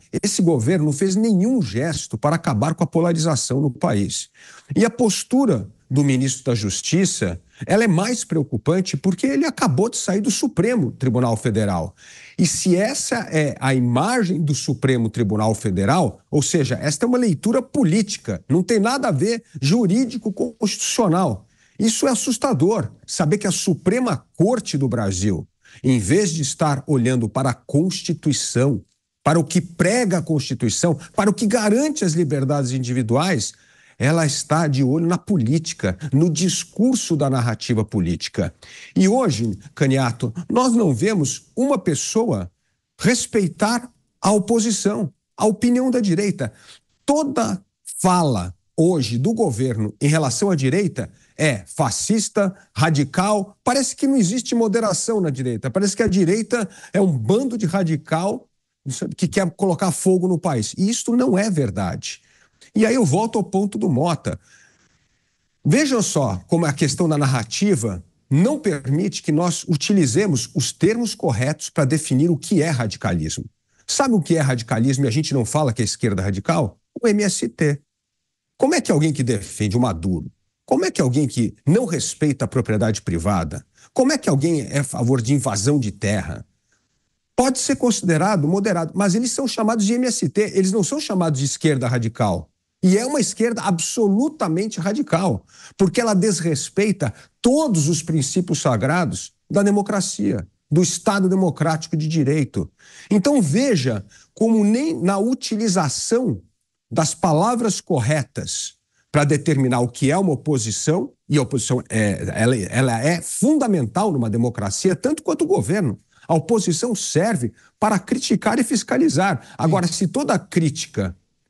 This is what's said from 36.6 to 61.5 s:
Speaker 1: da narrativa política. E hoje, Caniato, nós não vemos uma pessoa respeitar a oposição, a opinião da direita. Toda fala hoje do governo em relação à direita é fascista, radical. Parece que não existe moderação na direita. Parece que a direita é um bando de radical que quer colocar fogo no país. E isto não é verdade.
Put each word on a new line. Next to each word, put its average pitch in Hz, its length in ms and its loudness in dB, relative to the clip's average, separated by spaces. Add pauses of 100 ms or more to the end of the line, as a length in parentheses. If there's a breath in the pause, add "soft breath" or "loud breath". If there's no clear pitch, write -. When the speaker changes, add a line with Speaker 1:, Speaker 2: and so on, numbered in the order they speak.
Speaker 1:
da 139 140 0
narrativa 117 560 0
política. 87 640 -4 (440 loud breath)
E 185 120 4
hoje, 139 520 0 (160)
Caniato, 131 580 0 (160)
nós 247 240 2
não 220 180 4
vemos 160 640 -2
uma 269 220 0
pessoa 156 720 -2 (480)
respeitar 226 920 0 (280)
a 196 120 2
oposição, 208 840 0 (240)
a 190 80 0
opinião 240 460 2
da 247 80 0
direita. 185 520 0 (540 loud breath)
Toda 269 580 0 (360)
fala 139 560 2 (200)
hoje 147 440 2
do 185 140 0
governo 123 680 -2
em 143 60 2
relação 156 420 2
à 180 60 2
direita 135 560 -2 (260 soft breath)
é 123 280 0
fascista, 196 880 -2 (200 loud breath)
radical. 180 920 0
Parece 254 320 0
que 285 120 0
não 269 80 2
existe 240 400 0
moderação 220 640 0
na 170 100 0
direita. 127 400 -4
Parece 196 260 0
que 233 80 0
a 220 40 2
direita 202 600 0 (240 loud breath)
é 190 80 2
um 175 160 2
bando 220 400 0
de 214 80 -2
radical 170 840 -2 (680)
que 180 100 0
quer 190 240 0
colocar 190 400 0
fogo 185 360 0
no 180 100 0
país. 135 400 -2
E 190 120 0
isto 233 260 -2
não 247 220 2
é 208 120 0
verdade. 104 720 -4 (540 soft breath)